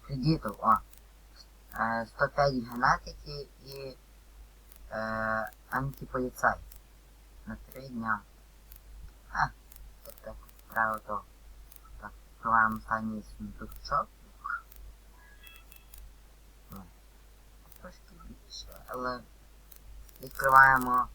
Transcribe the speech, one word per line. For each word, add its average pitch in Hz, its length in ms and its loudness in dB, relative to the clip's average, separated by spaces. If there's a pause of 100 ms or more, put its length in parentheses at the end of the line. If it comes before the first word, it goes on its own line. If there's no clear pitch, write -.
Кредитів, 139 560 0
о. 107 180 6 (960)
Е, 113 320 0
сто - 220 0
п'ять 143 260 4
генетики 135 960 0 (160)
і, 135 320 -12 (920)
е, 110 600 -2 (200)
антиполіцай. 127 840 0 (920)
На 110 100 -10
три 131 320 -14
дня. 113 320 -2 (1120)
А, 151 140 4 (560)
так, - 200 -16
так, 110 120 -12 (380)
треба 110 260 2
то. 104 240 -6 (800)
Так, 104 100 -12 (240)
відкриваємо 113 420 4
останній 110 480 -4 (140)
сундучок. - 720 -6 (2500)
Ну, - 120 -14 (1000)
трошки - 340 -20 (140)
більше, - 400 -16 (180)
але 127 360 -6 (1000)
відкриваємо 131 920 8